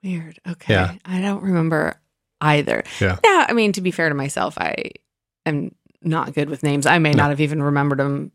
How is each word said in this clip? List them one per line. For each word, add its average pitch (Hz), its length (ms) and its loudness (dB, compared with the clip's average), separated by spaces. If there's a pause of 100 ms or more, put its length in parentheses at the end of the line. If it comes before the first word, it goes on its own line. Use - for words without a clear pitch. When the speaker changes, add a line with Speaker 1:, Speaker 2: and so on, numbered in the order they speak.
Speaker 1:
Weird. 170 440 -8
Okay. - 260 -4
Speaker 2:
Yeah. 92 200 2 (100)
Speaker 1:
I 185 180 -4
don't 196 200 -4
remember 165 580 0 (400)
either. 147 440 2 (180)
Speaker 2:
Yeah. 92 220 2
Speaker 1:
Now, 381 260 6
I - 40 0
mean, 214 200 2
to 196 80 -4
be 185 100 0
fair 165 180 0
to 143 60 -2
myself, 139 440 -4
I - 320 -6 (540)
am 147 280 -4 (300)
not 160 320 -2
good 147 140 -2
with 143 120 -8
names. 143 240 0
I 160 140 6
may 151 120 4
Speaker 2:
No. 147 120 4
Speaker 1:
not 143 80 2
have 143 100 -2
even 147 220 0
remembered 143 360 2
him 143 360 -2